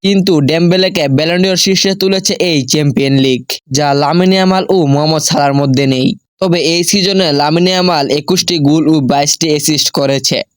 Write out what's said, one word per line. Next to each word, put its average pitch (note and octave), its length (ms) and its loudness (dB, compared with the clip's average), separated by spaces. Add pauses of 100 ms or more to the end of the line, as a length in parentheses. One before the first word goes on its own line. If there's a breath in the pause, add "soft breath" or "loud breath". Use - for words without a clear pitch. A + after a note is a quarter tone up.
কিন্তু F#3+ 300 2 (160)
ডেম্বেলেকে F3 540 0 (140)
ব্যালন E3 240 0
ডিওর F#3 220 0
শীর্ষে F#3+ 280 0 (100)
তুলেছে F#3+ 320 -2 (160)
এই D#3 80 0 (140)
চ্যাম্পিয়ন C#3 440 0 (100)
লিগ, B2+ 160 0 (360)
যা D3 160 0
লামিন D#3+ 400 2
ইয়ামাল F#3 360 2
ও F#3+ 80 2 (160)
মোহাম্মদ D#3 360 0
সালাহর C#3+ 320 0
মধ্যে C#3 320 0
নেই। C3 140 0 (320)
তবে F3 200 0 (140)
এই F3 100 0
সিজনে F#3+ 500 0
লামিন D3+ 340 0
ইয়ামাল F3+ 380 0 (140)
একুশটি F3 360 -2 (120)
গোল D#3 240 2
ও D#3+ 40 4 (140)
বাইশটি C#3+ 400 -2
অ্যাসিস্ট D3+ 420 -2
করেছে। C3+ 480 -2 (160)